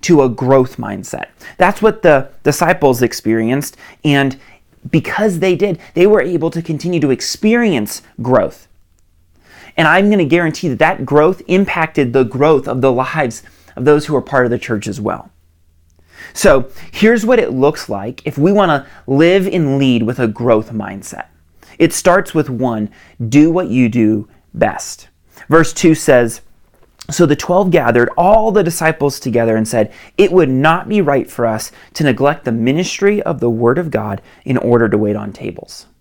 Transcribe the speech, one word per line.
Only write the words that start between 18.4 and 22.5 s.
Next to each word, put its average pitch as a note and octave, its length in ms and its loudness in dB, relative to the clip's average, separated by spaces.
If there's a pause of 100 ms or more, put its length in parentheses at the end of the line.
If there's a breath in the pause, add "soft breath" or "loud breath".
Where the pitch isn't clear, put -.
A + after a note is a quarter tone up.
wanna E3+ 340 0 (180 loud breath)
live F3 420 2
and D3 300 -2
lead B2+ 260 2
with A#2 160 -4
a A#2+ 100 0
growth A2 420 -2
mindset. G2 540 -12 (520 soft breath)
It - 140 2
starts F#3+ 420 0
with D3+ 160 0
one, A2+ 400 -4 (380 soft breath)